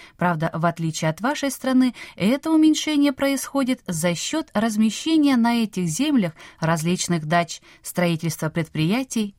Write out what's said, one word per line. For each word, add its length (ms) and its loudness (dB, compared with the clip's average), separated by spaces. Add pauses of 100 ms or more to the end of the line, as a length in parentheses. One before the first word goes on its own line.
(160)
Правда, 360 -2
в 140 -2
отличие 440 -2
от 100 -8
вашей 300 -2
страны, 440 0 (220)
это 340 0
уменьшение 640 4
происходит 720 -2
за 280 -2
счет 380 -4
размещения 840 2
на 260 2
этих 240 -2
землях 460 0 (260)
различных 680 -2
дач, 340 0 (220)
строительства 640 -2
предприятий 920 -2